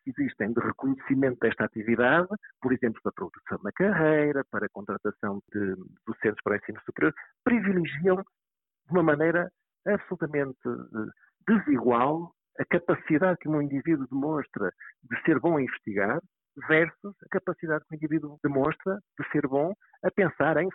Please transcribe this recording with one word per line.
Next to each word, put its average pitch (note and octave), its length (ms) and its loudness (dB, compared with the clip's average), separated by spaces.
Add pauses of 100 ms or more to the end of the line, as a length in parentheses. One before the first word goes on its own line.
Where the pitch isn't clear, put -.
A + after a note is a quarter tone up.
que C#3 80 -8
existem C#3+ 420 -2
de A#2 80 0
reconhecimento C3+ 800 0
desta A2 240 0
atividade, A#2+ 640 2 (320)
por B2+ 140 0
exemplo, A#2 280 -2
para G2+ 80 -4
a - 40 -6
progressão - 480 -10
na G2+ 100 -6
carreira, D#3 800 2
para G#2+ 160 -4
a - 40 -12
contratação G2+ 680 -6 (100)
de G2+ 240 -4 (320)
docentes A2 360 -2
para G#2 120 0
o - 20 2
ensino G#2 280 -10
superior, - 300 0 (280)
privilegiam F#3 760 0
de - 760 -14
uma F3 100 4
maneira E3 480 2 (360)
absolutamente, D3+ 800 -2
eh, A#2+ 880 -4
desigual C#3+ 800 2 (260)
a C#3 80 -4
capacidade E3+ 760 2
que - 80 -6
um D3+ 140 0
indivíduo C#3 480 0
demonstra C3+ 600 -2 (340)
de - 180 -8
ser D3+ 180 4
bom D#3+ 160 2
a C#3 60 2
investigar A2 580 -2 (480)
versus D#3+ 560 2
a - 60 -20
capacidade E3 580 -2
que D#3+ 60 -12
o - 20 -8
indivíduo D3 480 -4
demonstra D3 560 0 (180)
de - 140 -8
ser C#3+ 160 0
bom C#3+ 240 0 (320)
a F#3 60 0
pensar D#3 480 2
em F3+ 160 2